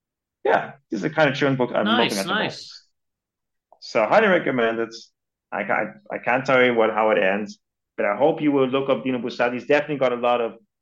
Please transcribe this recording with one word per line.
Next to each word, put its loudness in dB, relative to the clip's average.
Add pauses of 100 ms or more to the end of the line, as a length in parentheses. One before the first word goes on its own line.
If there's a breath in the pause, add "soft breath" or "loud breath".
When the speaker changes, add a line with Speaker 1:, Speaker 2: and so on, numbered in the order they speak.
(440)
Speaker 1:
yeah, 0 (180)
this -4
is -8
the -2
kind 2
of -2
children's 0
book -2
I'm 0
Speaker 2:
Nice, 0
Speaker 1:
looking -2
at -4
the -4
Speaker 2:
nice. -2
Speaker 1:
moment. -8 (1080)
So 0
highly 4
recommend 0
it. -6 (580)
I -4
can't, -4 (200)
I -8
can't -2
tell 4
you 4
what, 4
how 2
it 2
ends, -2 (360)
but -2
I -2
hope 0
you 2
will 2
look -2
up -2
Dino -2
Bussati. -2
He's -8
definitely 0
got 0
a -2
lot 0
of -4 (280)